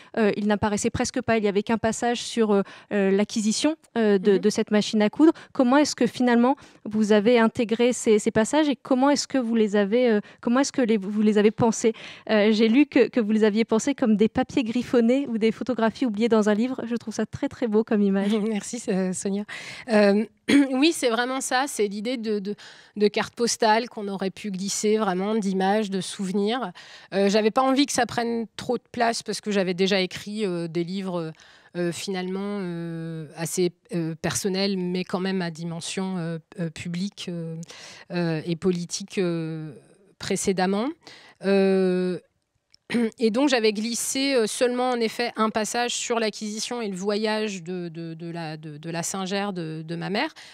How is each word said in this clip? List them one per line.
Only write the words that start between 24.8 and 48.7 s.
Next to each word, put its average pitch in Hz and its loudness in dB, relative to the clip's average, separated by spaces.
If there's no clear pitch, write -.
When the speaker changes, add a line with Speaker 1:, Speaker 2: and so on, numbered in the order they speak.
Speaker 2:
vraiment, 196 0
d'images, 196 0
de 190 -4
souvenirs. 202 -4
Euh, 202 2
j'avais 214 4
pas 262 2
envie 262 4
que - -4
ça 240 0
prenne 233 -4
trop 240 -4
de - -20
place 233 0
parce 202 -8
que 214 -6
j'avais 190 2
déjà 190 2
écrit, 208 -4
euh, 175 -4
des 170 -2
livres, 180 -6
euh, 175 -2
finalement, 190 -6
euh, 165 -8
assez, 170 -2
euh, 165 -4
personnels, 190 -2
mais 180 -2
quand 185 -4
même 190 -2
à 170 -6
dimension, 170 -8
euh, 165 -6
euh, 165 -4
publique, 175 -8
euh, 165 -8
euh, 170 -2
et 170 -2
politique, 180 -4
euh, 160 -4
précédemment. 196 -2
Euh, 185 2
<clears throat> 226 0
et 226 2
donc, 269 2
j'avais 220 2
glissé, 240 -2
euh, 226 2
seulement, 247 0
en 247 0
effet, 233 -4
un 220 0
passage 233 -2
sur - -4
l'acquisition 220 -6
et 214 -6
le 185 -6
voyage 214 -4
de, 175 -8
de, 165 -12
de 170 -12
la, 160 -10
de, 156 -14